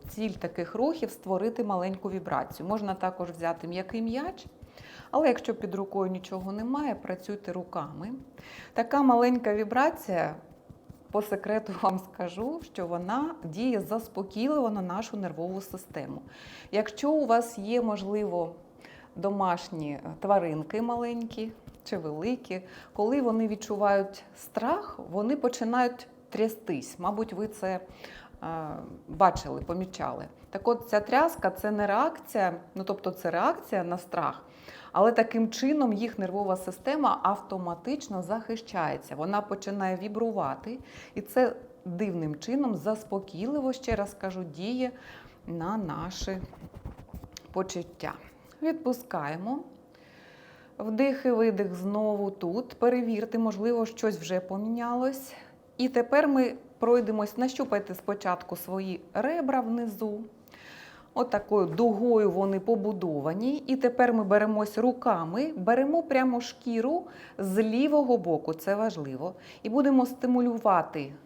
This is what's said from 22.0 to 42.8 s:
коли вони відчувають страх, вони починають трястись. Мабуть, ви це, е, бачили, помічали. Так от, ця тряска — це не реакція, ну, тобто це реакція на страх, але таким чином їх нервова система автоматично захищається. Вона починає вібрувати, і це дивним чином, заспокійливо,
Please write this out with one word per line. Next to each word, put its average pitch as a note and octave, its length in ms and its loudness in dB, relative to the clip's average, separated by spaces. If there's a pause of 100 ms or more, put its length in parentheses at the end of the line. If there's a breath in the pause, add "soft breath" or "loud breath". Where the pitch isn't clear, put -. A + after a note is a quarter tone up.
коли B3 300 2
вони A3+ 260 2
відчувають G3+ 760 2 (120)
страх, D4+ 640 -4 (100)
вони G#3 260 0
починають B3 720 0 (240)
трястись. G3+ 680 -2
Мабуть, G#3 340 -2
ви G#3 160 -4
це, F#3+ 320 -4 (640 loud breath)
е, D#3+ 260 -6 (400)
бачили, D#3 520 4
помічали. E3+ 640 -4 (260 loud breath)
Так G3 180 -2
от, A#3 200 0
ця G#3 120 4
тряска — C4+ 500 4 (100)
це G#3 100 0
не G#3 160 0
реакція, G#3 680 0 (200)
ну, F#3+ 100 -6
тобто G3 260 -2
це F3 200 -4
реакція F#3+ 540 0
на F3 140 -2
страх, D#3 440 -4 (500 loud breath)
але G#3+ 200 8
таким A3+ 380 2
чином C4+ 420 2
їх A3 260 -2
нервова F#3+ 380 0
система G#3+ 680 0
автоматично F#3+ 1000 -2
захищається. F#3 920 -4
Вона F#3 240 0
починає G3+ 560 -2
вібрувати, G#3 840 -4 (360 loud breath)
і G#3+ 60 -6
це B3 360 2 (280)
дивним E3+ 520 -2
чином, B3 400 0
заспокійливо, G#3+ 960 -2